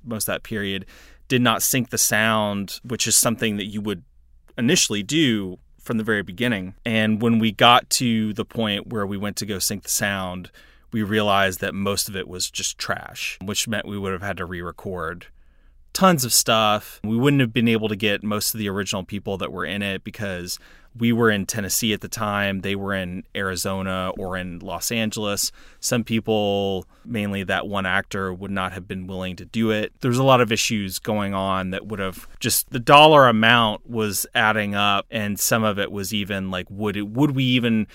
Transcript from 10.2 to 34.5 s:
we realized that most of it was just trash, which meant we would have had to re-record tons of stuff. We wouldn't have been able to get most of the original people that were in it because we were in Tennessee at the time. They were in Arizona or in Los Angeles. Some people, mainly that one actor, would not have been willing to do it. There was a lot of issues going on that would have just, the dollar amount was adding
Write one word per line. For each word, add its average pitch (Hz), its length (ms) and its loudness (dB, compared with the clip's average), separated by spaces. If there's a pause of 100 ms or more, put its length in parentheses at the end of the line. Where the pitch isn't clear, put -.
we 110 100 0
realized 98 560 2
that 98 160 -4
most 98 340 -2
of 101 60 -10
it 98 140 -8
was 90 240 -6
just - 260 -6
trash, - 640 -8
which 98 240 -4
meant 104 180 -2
we 101 140 -8
would 98 140 -4
have 90 100 -6
had 98 140 -6
to 92 80 -8
re-record 87 800 -8 (680)
tons 175 320 4
of 113 80 -4
stuff. 107 680 2
We 107 140 -2
wouldn't 139 240 4
have 117 120 2
been 117 160 2
able 110 200 2
to 107 80 -2
get 101 260 0
most 104 320 -2
of 113 40 -8
the 104 100 -4
original 95 360 -4
people 98 340 -6
that 82 140 -6
were 90 120 -8
in 98 180 -6
it 98 220 -6
because 92 540 -8 (360)
we 117 160 2
were 113 200 4
in 98 160 0
Tennessee 107 480 -2
at 98 80 -4
the 95 60 -10
time. 101 520 -2
They 98 160 -4
were 98 180 -4
in 92 300 -6 (100)
Arizona 95 840 -4
or 95 180 -6
in 90 220 -8
Los 90 340 -8
Angeles. 107 580 -2 (300)
Some 120 240 -2
people, 101 840 0 (180)
mainly 101 400 -4
that 92 220 -2
one 98 200 -2
actor, 95 460 -2
would 95 180 -10
not 92 220 -4
have 92 140 -12
been 92 200 -10
willing 92 300 -6
to 87 100 -16
do 113 240 0
it. 107 300 -2
There 131 100 0
was 120 80 2
a 131 40 2
lot 131 200 8
of 113 100 2
issues 101 460 -2
going 101 340 -2
on 95 380 -2
that 95 160 -6
would 104 120 -8
have 95 300 -8 (120)
just, - 300 0
the 131 80 -4
dollar 147 480 10
amount 113 640 4
was 110 460 -2
adding 107 400 2